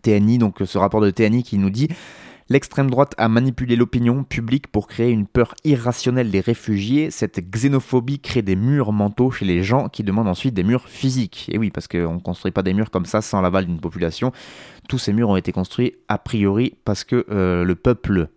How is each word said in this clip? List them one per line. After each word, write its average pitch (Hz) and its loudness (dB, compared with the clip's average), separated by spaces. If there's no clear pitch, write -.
T 113 4
N 104 6
I, 123 4
donc, 110 2
ce 95 -4
rapport 101 2
de 101 4
T 110 0
N 107 2
I 123 0
qui 113 -4
nous 98 2
dit : « 120 0
L'extrême 135 0
droite 131 0
a 117 2
manipulé 120 2
l'opinion 120 0
publique 120 -4
pour - -4
créer 117 -2
une 107 0
peur - 0
irrationnelle 123 0
des 95 2
réfugiés. 113 0
Cette - -4
xénophobie 131 0
crée - -2
des 95 0
murs 120 2
mentaux 107 0
chez - -6
les 90 2
gens 117 0
qui - -10
demandent 104 0
ensuite 107 -2
des 95 0
murs 120 0
physiques. » 127 -4
Et 104 -2
oui, 110 0
parce - -10
qu'on 87 -4
construit 92 -6
pas 98 -2
des 92 0
murs 107 0
comme 92 -2
ça 107 -2
sans 101 -2
l'aval 92 0
d'une 85 -4
population. 87 -4
Tous 131 -4
ces 110 -2
murs 113 2
ont 98 2
été 92 -2
construits 101 -2
a 104 0
priori 104 0
parce 104 -2
que, - -2
euh, 92 2
le 90 2
peuple 98 0